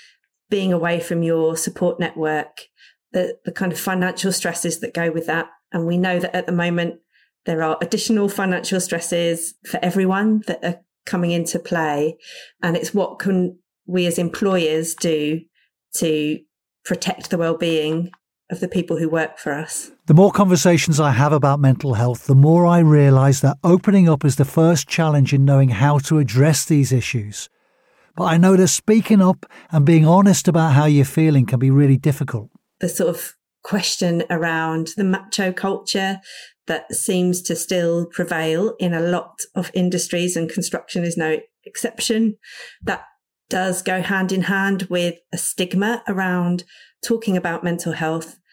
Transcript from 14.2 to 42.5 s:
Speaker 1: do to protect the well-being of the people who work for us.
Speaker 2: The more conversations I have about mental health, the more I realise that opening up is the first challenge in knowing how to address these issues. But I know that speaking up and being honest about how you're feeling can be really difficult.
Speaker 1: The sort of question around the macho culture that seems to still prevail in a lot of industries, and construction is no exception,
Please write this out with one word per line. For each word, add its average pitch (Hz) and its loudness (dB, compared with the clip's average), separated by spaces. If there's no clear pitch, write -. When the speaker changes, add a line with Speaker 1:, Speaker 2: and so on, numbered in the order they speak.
Speaker 1:
do 156 -2
to 156 -2
protect - -6
the 180 -2
well-being 165 -2
of 180 -8
the 180 -6
people 175 -4
who 160 -2
work 156 -4
for 151 -8
us. - -8
Speaker 2:
The - 4
more 190 8
conversations 175 2
I 147 2
have 143 2
about 143 2
mental 135 2
health, 120 -2
the 139 6
more 160 6
I 175 6
realise 139 6
that 131 0
opening 185 4
up 151 2
is 139 2
the 139 2
first 160 2
challenge 147 2
in 139 4
knowing 135 4
how 143 2
to 151 0
address 135 2
these 139 2
issues. 110 -4
But 180 -4
I 165 2
know 185 6
that 185 6
speaking 220 2
up 185 2
and 151 4
being 160 6
honest 185 4
about 160 2
how 147 6
you're 143 4
feeling 147 2
can 131 -2
be 135 2
really 139 4
difficult. 135 -4
Speaker 1:
The 175 -4
sort 170 -2
of - -8
question 180 -2
around 160 -4
the 202 -4
macho 185 -2
culture 196 -4
that - -8
seems 180 -2
to 170 -6
still 170 -2
prevail 170 -4
in 175 -2
a 165 -2
lot 175 -4
of 180 -6
industries, 180 -2
and 165 -4
construction - -6
is 170 -4
no 156 -2
exception, - -4